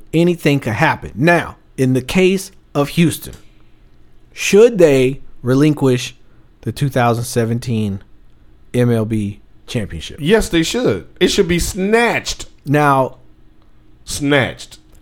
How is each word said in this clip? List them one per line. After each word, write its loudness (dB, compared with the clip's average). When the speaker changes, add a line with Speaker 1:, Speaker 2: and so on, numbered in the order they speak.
Speaker 1:
anything 2
could -4
happen. -2
Now, 0
in 0
the 0
case 0
of -2
Houston, -2
should 4
they 4
relinquish 2
the -8
two -2
thousand 0
seventeen -4
M 2
L 0
B -4
championship? -8
Speaker 2:
Yes, 2
they 0
should. -2
It 4
should 0
be 0
snatched. -2
Speaker 1:
Now, 2
Speaker 2:
Snatched. -2